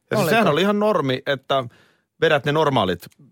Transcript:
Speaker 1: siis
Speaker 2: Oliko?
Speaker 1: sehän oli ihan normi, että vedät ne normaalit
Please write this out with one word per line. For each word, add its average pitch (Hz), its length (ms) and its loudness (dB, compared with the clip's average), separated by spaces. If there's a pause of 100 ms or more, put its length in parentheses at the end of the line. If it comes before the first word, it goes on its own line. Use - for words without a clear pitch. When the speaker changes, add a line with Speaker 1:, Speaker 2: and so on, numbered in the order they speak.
(180)
Speaker 1:
siis - 20 2
Speaker 2:
Oliko? 170 100 0
Speaker 1:
sehän 220 180 2
oli 156 140 0
ihan 208 180 0
normi, 160 460 0
että 135 380 -2 (580)
vedät 156 240 2
ne 143 60 0
normaalit 131 480 0 (320)